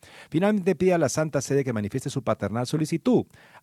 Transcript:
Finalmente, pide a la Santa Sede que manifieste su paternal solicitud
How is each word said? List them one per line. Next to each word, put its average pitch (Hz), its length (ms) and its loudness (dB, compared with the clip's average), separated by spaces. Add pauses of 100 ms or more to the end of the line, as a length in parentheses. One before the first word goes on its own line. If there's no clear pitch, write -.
(300)
Finalmente, 190 460 2
pide 185 180 4
a 170 40 4
la 156 100 4
Santa 151 320 -2
Sede 139 240 0
que 127 80 -4
manifieste 110 380 -4
su 131 120 -6
paternal 110 460 -2
solicitud 160 600 0 (360)